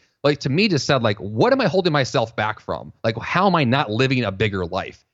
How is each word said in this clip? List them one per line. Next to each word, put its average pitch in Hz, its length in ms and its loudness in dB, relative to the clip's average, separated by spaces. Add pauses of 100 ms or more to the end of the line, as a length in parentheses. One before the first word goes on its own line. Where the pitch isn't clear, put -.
(240)
like, 143 160 2
to 147 100 -4
me 190 200 2
just 160 180 0
said, 135 160 2
like, 104 140 0
"What 113 340 0
am 269 80 4
I 240 80 2
holding 180 240 2
myself 131 420 0
back 107 280 -4
from? 76 320 -8 (100)
Like, 113 160 0
how 170 260 0
am 190 100 4
I 156 100 2
not 120 260 0
living 127 320 0
a 101 80 -2
bigger 98 340 -2
life?" 87 380 -8 (100)